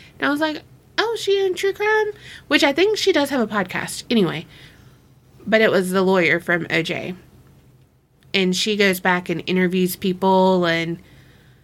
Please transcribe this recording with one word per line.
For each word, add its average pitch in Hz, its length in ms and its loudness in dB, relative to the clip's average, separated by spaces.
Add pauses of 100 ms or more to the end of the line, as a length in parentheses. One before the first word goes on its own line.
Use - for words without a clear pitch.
(220)
I 269 80 0
was 294 100 -2
like, 311 220 -4 (360)
"Oh, 440 220 -2
she 392 260 0
in 370 80 -2
true 392 200 -2
crime?" 427 320 0 (420)
Which 302 160 2
I 277 80 2
think 392 260 0
she 392 140 0
does 285 180 0
have 269 100 -2
a 220 60 0
podcast. - 640 -6
Anyway. 170 360 0 (1000)
But 220 120 4
it 220 100 6
was 185 200 0
the 190 120 2
lawyer 175 380 2
from 170 300 -2
O 165 120 0
J. 165 320 -8 (1200)
And 185 220 0
she 214 200 -2
goes 196 220 2
back 185 300 0
and 165 180 -4
interviews 185 480 0
people, 185 720 2
and, 165 320 -2 (640)